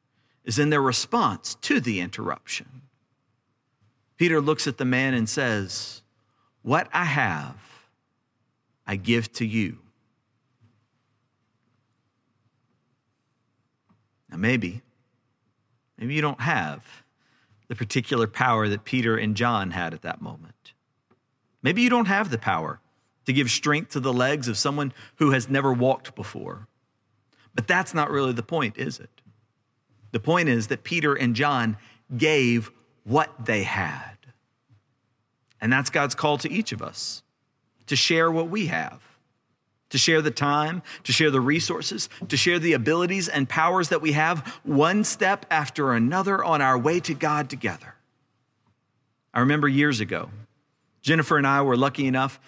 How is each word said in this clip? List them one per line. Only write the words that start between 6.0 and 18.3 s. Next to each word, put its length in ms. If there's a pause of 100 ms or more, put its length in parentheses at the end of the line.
"What 320
I 100
have, 540 (1300)
I 80
give 380
to 120
you." 340 (4000)
Now 80
maybe, 460 (1120)
maybe 160
you 80
don't 180
have 640 (640)
the 80
particular 500
power 440